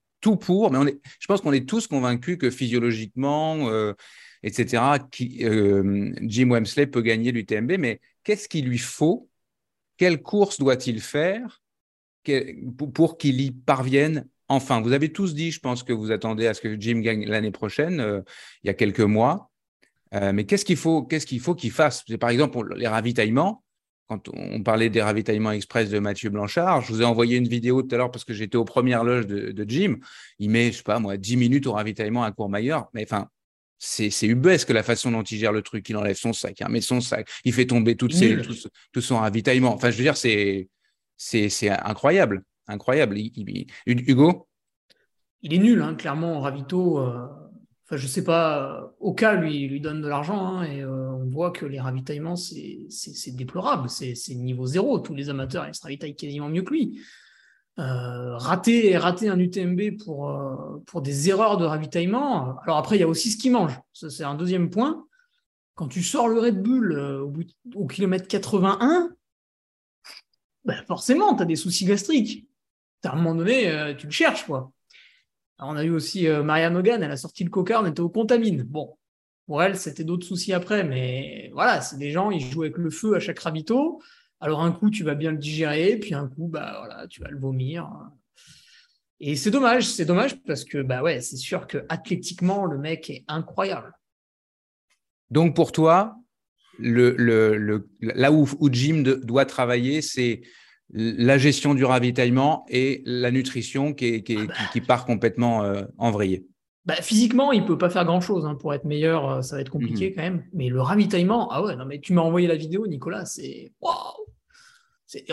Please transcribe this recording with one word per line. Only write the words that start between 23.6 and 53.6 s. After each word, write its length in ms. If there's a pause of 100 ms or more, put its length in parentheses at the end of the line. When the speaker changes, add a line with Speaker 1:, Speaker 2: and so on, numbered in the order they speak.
Speaker 1:
Quand 280
on 280
parlait 280
des 100
ravitaillements 520
express 360
de 100
Mathieu 300
Blanchard, 540
je 100
vous 80
ai 60
envoyé 320
une 100
vidéo 340
tout 120
à 40
l'heure 120
parce 140
que 100
j'étais 240
aux 80
premières 360
loges 240
de, 240
de 160
Jim. 300 (420)
Il 120
met, 220
je 40
sais 60
pas 160
moi, 180
dix 220
minutes 280
au 60
ravitaillement 500
à 80
Courmayeur. 600
Mais 120
enfin, 240 (500)
c'est, 320
c'est 160
ubuesque 420
la 140
façon 280
dont 120
il 160
gère 140
le 100
truc. 260
Il 80
enlève 200
son 180
sac, 260
il 40
remet 180
son 180
sac, 280 (180)
il 80
fait 120
tomber 300
toutes 160
Speaker 2:
C'est 160
Speaker 1:
ses, 80
Speaker 2:
nul. 100
Speaker 1:
tout, 80 (380)
tout 80
son 160
ravitaillement. 580
Enfin, 160
je 60
veux 80
dire, 140
c'est, 500 (480)
c'est, 320
c'est 220
incroyable, 720 (240)
incroyable. 520
Il, 180
il, 300 (200)
il, 240
Hugo ? 380 (920)
Speaker 2:
Il 140
est 40
nul, 220
hein, 140
clairement, 420
en 40
ravito. 580
Euh, 280 (600)
enfin, 100
je 100
sais 180
pas, 560
euh, 60 (140)
Oka, 340
lui, 340
lui 120
donne 200
de 80
l'argent, 380
hein, 160
et, 200
euh, 300
on 160
voit 220
que 160
les 140
ravitaillements, 560
c'est, 520
c'est, 240
c'est 200
déplorable. 580